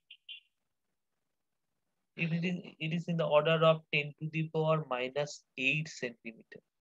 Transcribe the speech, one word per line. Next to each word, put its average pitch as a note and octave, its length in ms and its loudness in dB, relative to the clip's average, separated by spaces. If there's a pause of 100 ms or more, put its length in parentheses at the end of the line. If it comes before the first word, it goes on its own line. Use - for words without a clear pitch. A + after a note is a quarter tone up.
(2250)
minute. E3 160 -2
It E3+ 100 -2
is, F3+ 100 -2 (240)
it D#3+ 160 -6
is E3+ 140 -4
in E3+ 80 -2
the D#3+ 100 0
order D3+ 380 6
of D#3+ 160 6 (120)
ten D3 280 0
to D#3 100 -4
the D#3+ 240 -2
power D#3 360 2
minus C3 520 -4 (140)
eight C#3 320 -2
centimeter. - 720 -12 (380)